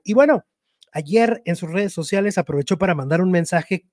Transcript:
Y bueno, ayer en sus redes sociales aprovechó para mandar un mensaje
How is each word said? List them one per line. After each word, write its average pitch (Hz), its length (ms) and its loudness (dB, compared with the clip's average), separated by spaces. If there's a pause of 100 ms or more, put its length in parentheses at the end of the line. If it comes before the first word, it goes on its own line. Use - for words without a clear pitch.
Y 208 120 -2
bueno, 269 300 4 (460)
ayer 214 540 0
en 175 100 -2
sus 160 160 -8
redes 196 220 -2
sociales 196 460 -2
aprovechó 147 400 -2
para 185 160 0
mandar 143 260 0
un 185 80 2
mensaje 170 640 -2